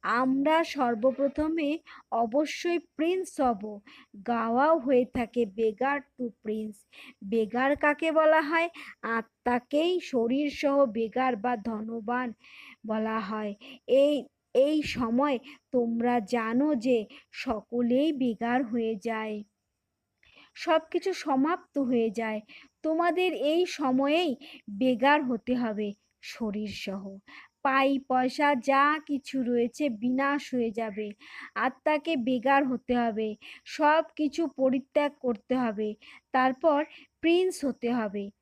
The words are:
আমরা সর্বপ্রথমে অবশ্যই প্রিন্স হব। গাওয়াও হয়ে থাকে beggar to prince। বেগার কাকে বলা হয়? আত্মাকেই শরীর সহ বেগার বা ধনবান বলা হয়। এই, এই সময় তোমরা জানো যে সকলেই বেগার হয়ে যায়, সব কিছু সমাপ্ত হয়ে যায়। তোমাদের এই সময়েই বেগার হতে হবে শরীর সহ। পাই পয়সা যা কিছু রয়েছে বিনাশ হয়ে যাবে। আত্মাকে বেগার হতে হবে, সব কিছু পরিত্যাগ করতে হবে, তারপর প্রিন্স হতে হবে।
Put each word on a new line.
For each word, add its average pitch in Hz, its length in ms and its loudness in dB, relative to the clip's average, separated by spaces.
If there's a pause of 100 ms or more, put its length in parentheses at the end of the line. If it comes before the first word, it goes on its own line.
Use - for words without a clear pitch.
আমরা 269 600 2
সর্বপ্রথমে 277 1160 0 (320)
অবশ্যই 277 680 0
প্রিন্স 330 640 -2
হব। 214 380 -2 (480)
গাওয়াও 240 520 2
হয়ে 247 260 4
থাকে 240 400 -2
beggar 226 540 0
to - 260 -10
prince। 214 520 -8 (460)
বেগার 233 520 0
কাকে 294 360 0
বলা 311 300 6
হয়? 330 280 0 (320)
আত্মাকেই 247 960 -2
শরীর 262 500 0
সহ 277 360 2
বেগার 233 500 -2
বা 240 220 -4
ধনবান 226 760 -6 (540)
বলা 220 320 -2
হয়। 214 360 -6 (320)
এই, 277 380 4 (280)
এই 294 300 2
সময় 247 560 0 (320)
তোমরা 240 480 0
জানো 240 560 0
যে 233 300 0 (260)
সকলেই 247 840 0
বেগার 254 500 0
হয়ে 226 320 -2
যায়, 220 480 -8 (1120)
সব 320 260 2 (120)
কিছু 370 220 -2
সমাপ্ত 302 640 -2
হয়ে 240 320 2
যায়। 220 320 -4 (420)
তোমাদের 339 500 0
এই 311 320 2
সময়েই 285 680 0 (340)
বেগার 254 540 2
হতে 247 320 -2
হবে 214 380 -4 (280)
শরীর 214 460 -6
সহ। 196 500 -10 (440)
পাই 269 380 2
পয়সা 269 560 0
যা 277 500 2
কিছু 269 380 -4
রয়েছে 240 460 0
বিনাশ 262 640 -2
হয়ে 233 180 0
যাবে। 214 400 -6 (440)
আত্মাকে 294 600 0
বেগার 254 480 2
হতে 247 320 -2
হবে, 220 380 -2 (300)
সব 311 380 2 (120)
কিছু 311 320 -2
পরিত্যাগ 269 640 0 (100)
করতে 247 340 -2
হবে, 214 400 -2 (360)
তারপর 269 540 2 (340)
প্রিন্স 349 460 2
হতে 240 280 -2
হবে। 208 360 -4 (120)